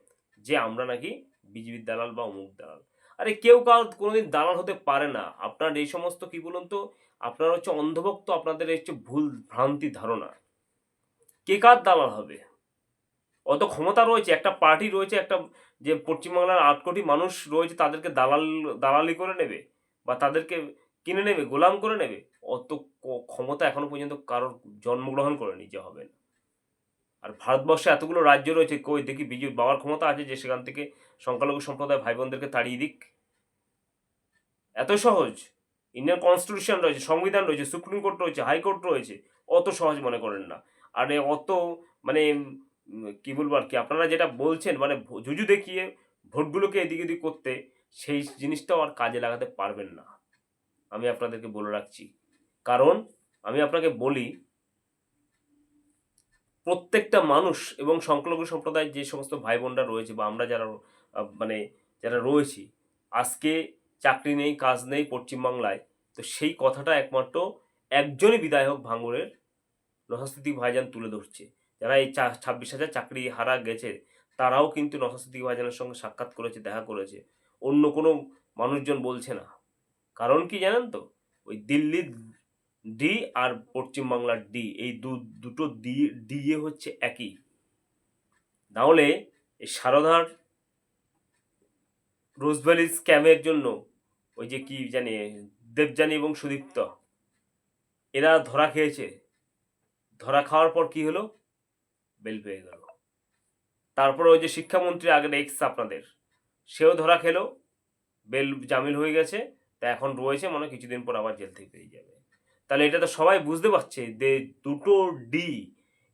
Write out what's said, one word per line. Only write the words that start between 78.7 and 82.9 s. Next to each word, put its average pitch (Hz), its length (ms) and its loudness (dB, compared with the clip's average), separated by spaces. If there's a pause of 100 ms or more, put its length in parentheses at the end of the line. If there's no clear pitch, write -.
বলছে 127 320 -8
না। - 60 -18 (720)
কারণ 123 200 4 (100)
কি 208 140 -6
জানেন 226 300 2
তো, - 80 -10 (460)
ওই 107 80 -12 (140)
দিল্লির 151 400 2 (760)
ডি 117 280 -2 (280)